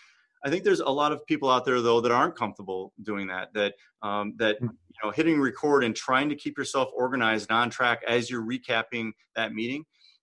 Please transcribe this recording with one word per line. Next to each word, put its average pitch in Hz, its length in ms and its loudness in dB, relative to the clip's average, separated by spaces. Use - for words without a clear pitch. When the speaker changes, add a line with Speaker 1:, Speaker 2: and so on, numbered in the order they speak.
Speaker 1:
I 139 40 -2
think 185 160 0
there's 190 160 4
a - 80 0
lot 147 240 2
of 147 120 -8
people 139 240 0
out 123 140 4
there, 127 180 2
though, 117 200 4
that 120 100 2
aren't 143 240 4
comfortable 95 560 -6
doing 101 260 -4
that, 92 260 -8
that, 101 220 0
um, 104 360 -2
that, 110 240 2
Speaker 2:
Mm. 120 80 -2
Speaker 1:
you - 340 -18
know, 104 80 -2
hitting 156 280 2
record 139 460 2
and 110 100 0
trying 131 340 2
to 147 60 -4
keep 147 220 -10
yourself 135 360 -2
organized 117 560 0
and 113 80 2
on 120 120 2
track 120 380 0
as 120 220 2
you're 120 160 -6
recapping 113 640 -4
that 110 160 -4
meeting, 120 320 -6